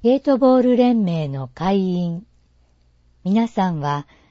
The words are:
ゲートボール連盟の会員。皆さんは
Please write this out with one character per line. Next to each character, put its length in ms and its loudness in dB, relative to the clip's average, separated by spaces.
ゲ 140 4
ー 40 -2
ト 180 0
ボ 200 4
ー 40 2
ル 160 2
連 260 2
盟 240 -4
の 200 -8
会 320 -2
員。 440 -4
皆 220 0
さ 220 -2
ん 120 -4
は 260 -4